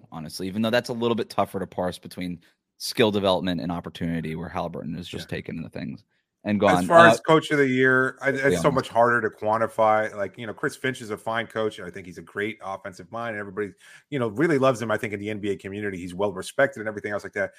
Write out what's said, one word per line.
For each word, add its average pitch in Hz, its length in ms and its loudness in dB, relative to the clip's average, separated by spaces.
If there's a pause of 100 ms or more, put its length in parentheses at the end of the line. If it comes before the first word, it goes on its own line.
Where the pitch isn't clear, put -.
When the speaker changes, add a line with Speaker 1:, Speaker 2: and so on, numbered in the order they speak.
(100)
Speaker 1:
honestly, 82 360 -12
even 98 160 -2
though 113 80 0
that's 120 180 0
a 127 60 -6
little 117 220 0
bit 107 120 -4
tougher 98 300 -2
to 90 80 -4
parse 90 320 -4
between 90 420 -10 (380)
skill - 320 2
development 92 500 0
and 87 100 -4
opportunity, 85 640 -6
where 85 140 -10
Halliburton 82 480 -6
is 87 120 -12
just - 220 -10
Speaker 2:
Yeah. 87 60 -6
Speaker 1:
taken 80 260 -10
the - 60 -12
things - 360 -12 (400)
and 104 160 0
gone. 98 200 6
Speaker 2:
As 90 60 0
far 170 200 10
Speaker 1:
Uh, - 40 10
Speaker 2:
as 113 100 4
coach 160 300 4
of 151 60 2
the 139 100 4
year, 131 540 2
I, 139 120 0
Speaker 1:
let's 135 60 -2
Speaker 2:
it's 135 60 -2
Speaker 1:
be 139 120 6
Speaker 2:
so 160 120 2
Speaker 1:
honest. 131 60 2
Speaker 2:
much 127 160 0
harder 117 360 4
to 104 80 -4
quantify. 107 800 2
Like, 101 220 -6
you 117 100 -10
know, 104 60 -10
Chris 139 240 -4
Finch 127 240 -4
is 113 80 -12
a 104 80 -4
fine 113 300 -4
coach, 110 320 -4
and 90 100 -12
I - 20 -10
think 92 160 -14
he's 90 120 -14
a 87 40 -14
great 104 400 -6
offensive 95 480 -12
mind, 117 200 -8
and 104 100 -8
everybody, 101 320 -8 (380)
you 147 80 -4
know, 120 100 0
really 139 300 0
loves 127 240 2
him. 113 80 -4
I 107 80 0
think 104 160 -6
in 101 60 -8
the 104 100 -6
N 107 100 -6
B 101 120 -2
A 95 40 -2
community, 101 400 -8
he's 87 180 -12
well 98 200 -2
respected 127 460 -2
and 214 80 -6
everything 208 240 -8
else 202 120 -6
like 196 80 -14
that. 196 260 -2